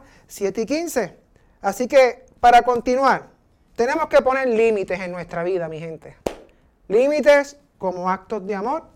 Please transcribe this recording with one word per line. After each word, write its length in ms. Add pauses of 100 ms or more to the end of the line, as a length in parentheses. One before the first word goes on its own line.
(260)
siete 360
y 40
quince. 540 (420)
Así 260
que, 380 (140)
para 240
continuar, 640 (480)
tenemos 320
que 160
poner 240
límites 520
en 120
nuestra 320
vida, 260
mi 100
gente. 380 (680)
Límites 720 (200)
como 320
actos 380
de 80
amor, 300 (100)